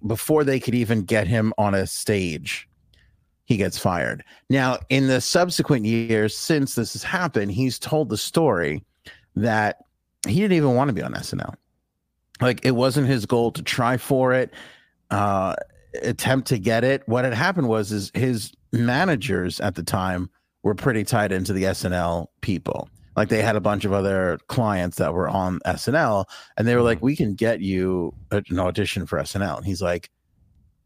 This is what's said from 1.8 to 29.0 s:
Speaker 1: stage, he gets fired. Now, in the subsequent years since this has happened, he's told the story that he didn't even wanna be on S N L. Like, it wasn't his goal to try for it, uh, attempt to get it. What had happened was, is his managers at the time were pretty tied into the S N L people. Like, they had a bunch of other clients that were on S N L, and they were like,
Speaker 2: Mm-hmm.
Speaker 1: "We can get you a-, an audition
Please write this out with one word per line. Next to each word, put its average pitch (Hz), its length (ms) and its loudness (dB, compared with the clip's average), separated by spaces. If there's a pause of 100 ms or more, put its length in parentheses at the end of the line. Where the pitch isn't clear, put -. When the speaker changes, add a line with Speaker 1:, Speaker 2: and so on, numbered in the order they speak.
Speaker 1:
stage, - 800 -4 (760)
he 120 120 0
gets 95 200 0
fired. 85 480 -2 (240)
Now, 131 300 2 (100)
in 135 200 2
the 127 120 2
subsequent 165 640 2
years 113 520 2
since 143 380 0
this 117 200 -2
has - 80 -10
happened, 151 500 -2
he's 123 260 -2
told 156 300 -2
the 104 80 -2
story 101 680 0 (540)
that 107 420 0 (480)
he 107 140 0
didn't 196 160 4
even 143 180 4
wanna 131 180 2
be 85 100 -4
on 60 140 -6
S - 160 -8
N 50 80 -4
L. - 140 -10 (840)
Like, 123 240 2
it 131 80 6
wasn't 131 340 2
his 123 200 2
goal 117 260 2
to - 100 -10
try 123 340 0
for 131 360 2
it, 127 200 0 (580)
uh, 98 440 0 (480)
attempt 127 460 0
to 123 100 2
get 113 260 2
it. 131 220 2
What 123 180 2
had 127 100 0
happened 160 340 0
was, 107 240 0
is 101 220 -4
his 117 380 -2 (200)
managers 120 880 0
at 92 140 -2
the - 80 -6
time 92 480 -2 (320)
were 104 120 2
pretty 110 300 0
tied 104 280 2
into 95 200 -2
the 95 140 2
S 95 180 -2
N 90 80 -2
L 85 380 -2 (100)
people. - 480 -4 (280)
Like, 107 120 2
they 107 140 2
had 107 140 2
a 107 40 0
bunch 101 240 0
of 98 80 0
other 95 460 0 (100)
clients 98 480 0
that 76 160 0
were 87 160 0
on 92 380 -2
S 85 220 -4
N 120 60 0
L, 113 320 0 (300)
and 110 100 0
they 120 80 4
were 120 80 4
like, 117 160 4
Speaker 2:
Mm-hmm. 104 80 -2
Speaker 1:
"We 147 100 2
can 110 180 0
get 110 260 0
you 92 540 0 (160)
a-, 104 180 0
an 90 100 -2
audition 92 480 -2